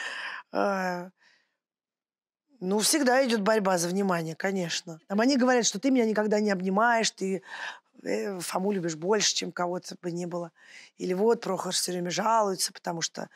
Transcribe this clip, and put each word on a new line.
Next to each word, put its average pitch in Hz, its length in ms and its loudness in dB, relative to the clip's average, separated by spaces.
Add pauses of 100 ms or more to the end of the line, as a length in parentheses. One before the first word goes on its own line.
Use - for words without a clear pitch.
(520)
э, 185 580 -2 (1500)
ну, 190 180 0
всегда 262 480 4
идёт 233 140 2
борьба 196 380 4
за 170 100 -2
внимание, 175 480 0
конечно. 175 720 -4
Там 196 120 0
они 262 160 4
говорят, 247 300 4
что - 140 -2
ты 277 100 2
меня 254 160 4
никогда 214 340 2
не 208 100 2
обнимаешь, 202 600 2
ты, 190 320 -4 (600)
э, 202 360 -4
Фому 185 320 -2
любишь 170 240 -2
больше, 185 380 2
чем 185 180 -4
кого-то 180 500 -6
бы 180 100 -4
не 175 140 -4
было. 170 260 -6 (460)
Или 180 160 -2
вот 226 280 2
Прохор 185 300 -4
всё - 200 -2
время 180 180 -4
жалуется, 202 600 0
потому 170 300 -8
что - 340 -6